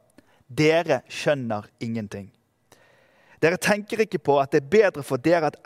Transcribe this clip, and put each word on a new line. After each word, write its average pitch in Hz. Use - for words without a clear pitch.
"Dere 156
skjønner 120
ingenting. 107
Dere 170
tenker 208
ikke 208
på 139
at 135
det 151
er 135
bedre 190
for 131
dere 160
at -